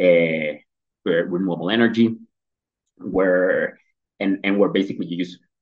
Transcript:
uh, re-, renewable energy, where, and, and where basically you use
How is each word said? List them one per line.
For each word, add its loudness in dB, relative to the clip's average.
uh, 2
re-, 0
renewable -4
energy, 2
where, 0
and, 0
and 0
where 2
basically -2
you -8
use -8